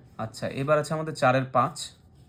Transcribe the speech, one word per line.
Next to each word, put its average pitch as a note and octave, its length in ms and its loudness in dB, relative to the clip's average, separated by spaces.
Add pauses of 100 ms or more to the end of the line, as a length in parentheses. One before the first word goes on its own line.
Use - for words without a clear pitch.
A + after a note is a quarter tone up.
(180)
আচ্ছা, A2+ 300 -8
এবার C#3+ 300 0
আছে D3 160 -2
আমাদের D#3 200 -6
চারের C3 300 4
পাঁচ। B2+ 460 -2 (380)